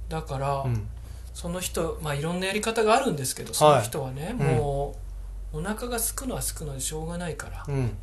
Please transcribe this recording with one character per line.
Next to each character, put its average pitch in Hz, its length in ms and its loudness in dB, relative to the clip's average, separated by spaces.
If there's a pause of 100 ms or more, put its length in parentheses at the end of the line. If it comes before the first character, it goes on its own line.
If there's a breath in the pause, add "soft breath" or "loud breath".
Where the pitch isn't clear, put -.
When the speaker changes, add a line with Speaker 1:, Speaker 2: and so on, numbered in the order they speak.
Speaker 1:
だ 160 140 -4
か 139 160 -6
ら、 139 240 2
Speaker 2:
う 131 60 0
ん。 107 200 0 (460 soft breath)
Speaker 1:
そ 175 140 -8
の 180 120 -4
人、 165 420 -2
ま 151 80 -2
あ、 143 40 0
い 139 80 0
ろ 165 100 0
ん 180 80 0
な 185 60 0
や 190 60 0
り 208 80 0
方 226 220 2
が 214 140 8
あ 269 40 6
る 254 120 2
ん 156 40 0
で 135 80 -4
す - 120 -2
け - 80 -6
ど、 - 40 -8
Speaker 2:
は - 40 -8
い。 - 40 -4
Speaker 1:
そ 151 140 8
の 135 120 8
人 120 200 -2
は 131 100 -4
ね、 160 260 -6
Speaker 2:
う - 40 0
ん。 - 40 4 (100)
Speaker 1:
も 143 400 0 (560)
う、 151 60 -6
お 156 40 -4
腹 214 260 -4
が 240 80 -2
空 - 180 -2
く 269 120 -6
の 240 80 -2
は 139 60 -2
空 - 140 -2
く 165 100 -8
の 139 100 -6
で 131 60 -8
し 123 120 -4
ょ 156 80 -4
う 160 80 -4
が 175 100 -4
な 175 100 -4
い 151 80 -4
か - 140 -8
ら、 - 180 -8
Speaker 2:
う 143 40 -2
ん。 123 300 0